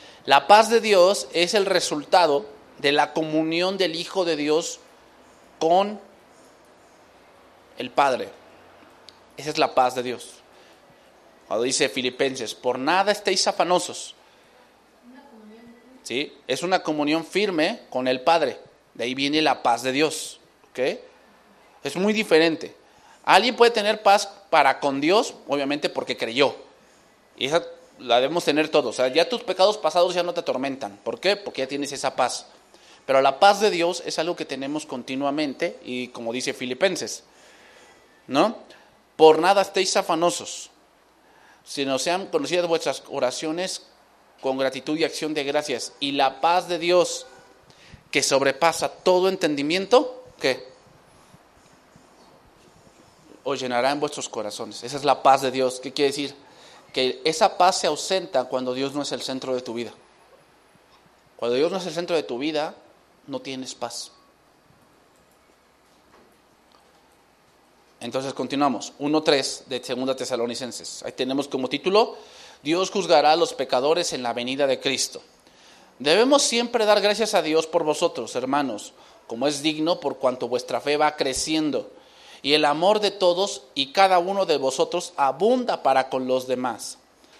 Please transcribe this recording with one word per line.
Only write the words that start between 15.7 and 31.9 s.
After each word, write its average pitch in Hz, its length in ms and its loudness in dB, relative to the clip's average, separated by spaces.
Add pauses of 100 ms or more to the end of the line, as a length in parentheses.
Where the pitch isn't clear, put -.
¿Sí? - 280 -6 (160)
Es 139 160 -4
una 180 180 0
comunión 151 440 -2
firme 190 640 -2
con 127 180 -4
el 127 140 0
Padre. 156 360 2 (360)
De 117 100 -10
ahí 127 100 -4
viene 143 280 0
la 139 200 0
paz 120 220 0
de 131 80 -2
Dios. 151 480 -2 (320)
¿Ok? - 80 -10 (1040)
Es 139 140 -6
muy 202 160 0
diferente. 170 640 0 (480)
Alguien 214 320 4
puede 233 140 6
tener 214 300 -2
paz 202 280 4 (200)
para 139 300 4
con 139 220 -2
Dios, 185 320 2 (160)
obviamente 143 400 -2
porque 127 260 -6
creyó. 123 400 0 (800)
Y 123 120 -4
esa 165 140 0 (360)
la 120 240 2
debemos 160 240 0
tener 151 240 2
todos. 135 220 2
O - 40 -8
sea, 127 140 0
ya 160 180 2
tus - 160 -6
pecados 190 340 2
pasados 175 360 2
ya 175 100 0
no 175 100 -6
te 175 60 -8
atormentan. 127 640 -6
¿Por 117 160 -6
qué? 196 160 0
Porque 131 280 -8
ya 131 40 -6
tienes 143 240 -6